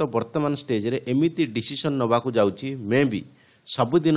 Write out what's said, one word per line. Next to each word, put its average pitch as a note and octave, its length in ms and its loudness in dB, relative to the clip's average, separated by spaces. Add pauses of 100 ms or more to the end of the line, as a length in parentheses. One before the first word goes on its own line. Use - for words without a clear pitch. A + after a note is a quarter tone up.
(140)
ବର୍ତ୍ତମାନ D3 400 -2
ଷ୍ଟେଜରେ A#2+ 520 -2
ଏମିତି D#3+ 400 0
ଡିସିସନ୍ C3+ 520 -4
ନେବାକୁ A#2+ 320 2
ଯାଉଛି, A2+ 380 2 (220)
ମେ B2 140 4
ବି G#2+ 160 -2 (460)
ସବୁଦିନ D3+ 500 2